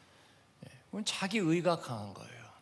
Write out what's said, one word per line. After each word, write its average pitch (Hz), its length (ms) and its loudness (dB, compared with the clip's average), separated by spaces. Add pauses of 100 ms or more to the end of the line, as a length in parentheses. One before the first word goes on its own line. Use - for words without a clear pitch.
(640)
예. - 60 -16 (160)
그건 208 180 -6
자기 196 340 0
의가 170 420 4
강한 104 340 -8
거예요. - 300 -14 (180)